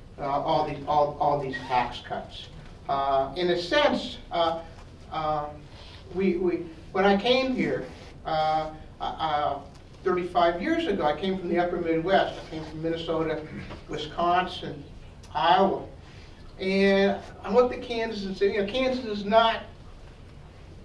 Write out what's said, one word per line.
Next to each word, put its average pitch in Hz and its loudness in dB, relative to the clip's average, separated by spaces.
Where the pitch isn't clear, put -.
uh, - -4
all 143 2
these, 143 -6
all, 147 4
all 143 4
these 131 -4
tax - 0
cuts. - -8
Uh, 139 2
in 180 2
a 175 2
sense, - 2
uh, 170 2
uh, 151 -2
we, 185 2
we, 170 0
when 196 2
I 196 6
came 254 2
here, 147 0
uh, 156 0
uh, 147 -2
thirty-five 175 2
years 330 0
ago, 185 0
I 147 2
came 190 0
from 170 -6
the 170 2
upper 175 0
Midwest. 165 2
I - -16
came 156 -8
from 156 -10
Minnesota, 160 -2
Wisconsin, 165 -2
Iowa. 180 4
And 196 4
I 190 -4
looked 247 6
at - -8
Kansas 226 -4
and 190 -4
said, 208 2
you 202 0
know, - -2
"Kansas 254 0
is 202 -6
not, 226 4